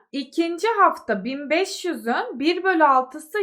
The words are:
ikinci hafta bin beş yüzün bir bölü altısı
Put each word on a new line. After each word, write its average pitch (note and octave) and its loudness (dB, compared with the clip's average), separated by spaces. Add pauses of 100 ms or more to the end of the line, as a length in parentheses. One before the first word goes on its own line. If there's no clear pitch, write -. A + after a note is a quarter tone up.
(120)
ikinci E4+ -4 (120)
hafta A3+ 2
bin C4+ -8
beş F4+ -2
yüzün D4 -4
bir F4 0
bölü F4 4
altısı C4+ 0